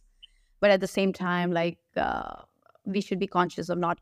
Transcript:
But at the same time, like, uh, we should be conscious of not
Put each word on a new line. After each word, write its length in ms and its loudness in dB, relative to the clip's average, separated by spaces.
But 100 6
at 80 6
the 80 -2
same 260 2
time, 380 0
like, 260 0
uh, 460 -4
we 160 -2
should 180 -4
be 80 -2
conscious 420 -2
of 80 -2
not 240 -2